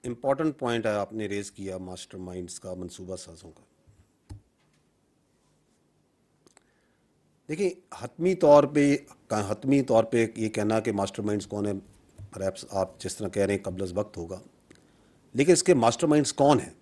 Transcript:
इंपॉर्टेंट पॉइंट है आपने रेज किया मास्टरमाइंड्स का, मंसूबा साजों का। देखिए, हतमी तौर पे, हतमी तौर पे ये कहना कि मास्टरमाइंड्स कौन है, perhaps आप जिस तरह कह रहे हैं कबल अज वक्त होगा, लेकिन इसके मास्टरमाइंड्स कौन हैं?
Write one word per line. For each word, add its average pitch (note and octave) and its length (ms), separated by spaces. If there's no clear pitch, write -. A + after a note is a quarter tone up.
इंपॉर्टेंट C#3 540
पॉइंट A#2 280
है G#2+ 80
आपने G#2 320
रेज G2+ 240
किया F#2+ 300
मास्टरमाइंड्स F2+ 760
का, F#2 160
मंसूबा F#2 420
साजों E2+ 340
का। - 120
देखिए, F3+ 340
हतमी E3+ 340
तौर D#3+ 320
पे, D3 160
हतमी G#2+ 520
तौर A2+ 200
पे A2+ 180
ये A2 100
कहना G#2+ 320
कि A2+ 120
मास्टरमाइंड्स G2+ 540
कौन G#2 200
है, G2+ 80
perhaps F#2+ 320
आप F#2+ 280
जिस - 160
तरह G2+ 100
कह G2 160
रहे G2 120
हैं F#2+ 60
कबल F#2 200
अज F2+ 120
वक्त G2+ 220
होगा, F2 240
लेकिन D3 180
इसके F3 240
मास्टरमाइंड्स C#3+ 580
कौन C#3 260
हैं? F2 220